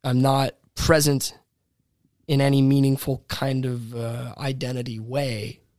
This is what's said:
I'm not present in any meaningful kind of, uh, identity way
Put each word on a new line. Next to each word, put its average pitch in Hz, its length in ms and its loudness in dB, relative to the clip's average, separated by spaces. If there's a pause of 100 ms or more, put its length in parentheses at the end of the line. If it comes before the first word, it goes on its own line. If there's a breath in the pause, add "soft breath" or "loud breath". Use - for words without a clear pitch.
I'm 127 180 2
not 135 300 2 (240)
present 147 600 2 (920)
in 139 120 2
any 139 220 4
meaningful 135 640 2
kind 131 400 -4
of, 120 300 -8
uh, 117 420 -8
identity 127 640 -6
way 117 580 -6 (200)